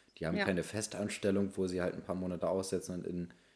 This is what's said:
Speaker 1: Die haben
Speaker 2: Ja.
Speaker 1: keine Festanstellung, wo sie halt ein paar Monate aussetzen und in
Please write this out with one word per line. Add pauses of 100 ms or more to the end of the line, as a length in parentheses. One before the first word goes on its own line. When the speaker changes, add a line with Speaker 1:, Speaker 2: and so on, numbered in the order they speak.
(200)
Speaker 1:
Die
haben
Speaker 2:
Ja.
Speaker 1:
keine
Festanstellung,
wo
sie
halt
ein
paar
Monate
aussetzen
und
in (220)